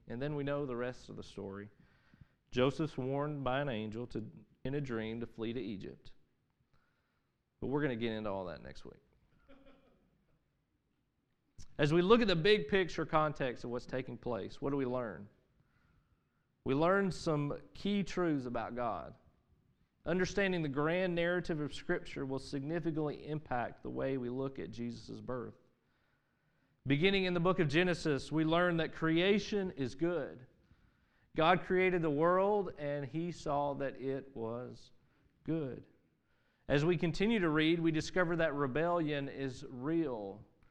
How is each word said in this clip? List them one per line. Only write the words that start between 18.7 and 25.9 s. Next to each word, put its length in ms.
God. 380
Understanding 560
the 80
grand 460
narrative 460
of 120
Scripture 520
will 120
significantly 880
impact 560
the 80
way 280
we 120
look 300
at 100
Jesus' 500
birth. 360